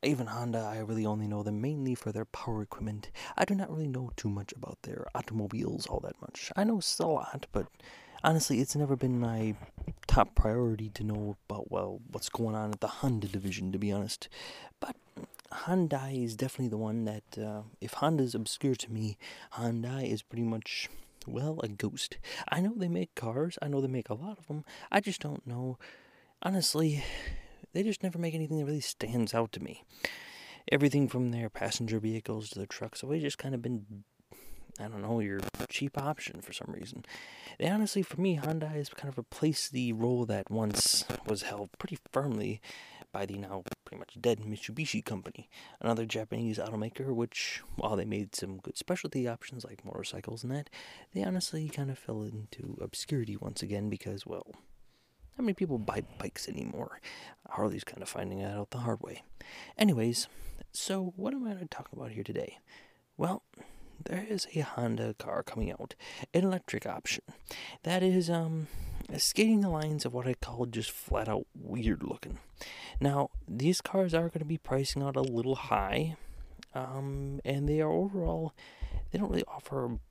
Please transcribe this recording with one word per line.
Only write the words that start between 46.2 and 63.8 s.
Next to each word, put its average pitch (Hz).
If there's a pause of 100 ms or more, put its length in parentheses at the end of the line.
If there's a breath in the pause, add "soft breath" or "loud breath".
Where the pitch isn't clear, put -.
automaker, 113
which, - (140)
while 107
they 92
made 104
some 95
good -
specialty 151
options 117
like -
motorcycles -
and 123
that, 143 (460 loud breath)
they 190
honestly 175
kind 139
of 131
fell 110
into 107
obscurity 107
once -
again 101
because, 98
well, - (880 soft breath)
how 262
many 208
people 160
buy 104 (160)
bikes -
anymore? - (480 loud breath)
Harley's 98
kind -
of 92
finding 95
that 101
out 104
the 123
hard 117
way. - (560 loud breath)
Anyways, 120 (440 loud breath)
so 190
what 202
am 262
I 208 (160)
talking -
about 120
here 107
today? - (580 loud breath)
Well, 180 (600 loud breath)